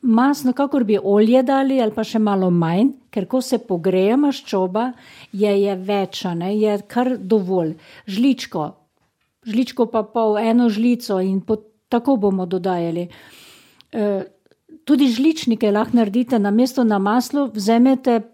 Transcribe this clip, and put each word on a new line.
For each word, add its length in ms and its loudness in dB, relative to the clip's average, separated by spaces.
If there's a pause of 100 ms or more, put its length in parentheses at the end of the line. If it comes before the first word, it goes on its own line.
masno, 500 2
kakor 320 0
bi 140 0
olje 440 4
dali, 380 0
ali 140 0
pa 100 -4
še 160 -2
malo 300 2
manj, 420 2 (180)
ker 160 -6
ko 160 -2
se 160 -2
pogreje 580 0
maščoba, 760 -2 (420)
je, 180 0 (140)
je 120 -2
več, 500 -6
a 80 -4
ne, 220 -4
je 220 0 (100)
kar 300 -2
dovolj. 560 -2 (320)
Žličko, 640 -2 (760)
žličko 440 -2
pa 160 -2
pol, 320 0
eno 320 2
žlico 540 0
in 180 -2
po-, 200 -4 (280)
tako 320 0
bomo 240 0
dodajali. 640 -4 (840)
Eh, 340 -2 (600)
tudi 240 4
žličnike 640 0
lahko 240 0
naredite, 400 0
namesto 480 2
na 160 2
maslu 520 0
vzamete 680 2 (140)